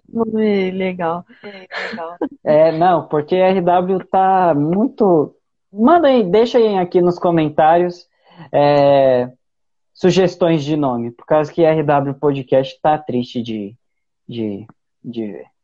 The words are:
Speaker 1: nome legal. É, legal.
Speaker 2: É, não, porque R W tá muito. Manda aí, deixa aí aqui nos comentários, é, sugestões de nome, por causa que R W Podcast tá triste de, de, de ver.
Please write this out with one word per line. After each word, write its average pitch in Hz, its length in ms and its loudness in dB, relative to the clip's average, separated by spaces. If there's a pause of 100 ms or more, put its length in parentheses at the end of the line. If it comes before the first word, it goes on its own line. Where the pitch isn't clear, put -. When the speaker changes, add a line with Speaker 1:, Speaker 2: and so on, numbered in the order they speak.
Speaker 1:
nome 214 600 -2
legal. 180 560 -6 (160)
É, 196 480 -14
legal. 170 260 -14 (280)
Speaker 2:
É, 156 340 4
não, 170 300 0
porque 151 260 -4
R 185 260 2
W 180 460 0
tá 190 480 2
muito. 170 800 0 (380)
Manda 285 340 2
aí, 262 160 4
deixa 214 360 0
aí 214 200 2
aqui 180 220 0
nos 175 180 0
comentários, 170 880 0 (460)
é, 139 800 2 (600)
sugestões 175 720 0
de 151 140 -4
nome, 123 340 -4
por - 160 -20
causa 151 260 0
que 170 120 -2
R 156 180 2
W 143 320 0
Podcast 135 680 -2
tá 156 180 0
triste 123 440 -6
de, 110 340 -10 (520)
de, 107 360 -10 (380)
de 113 300 -10
ver. 76 140 -16 (180)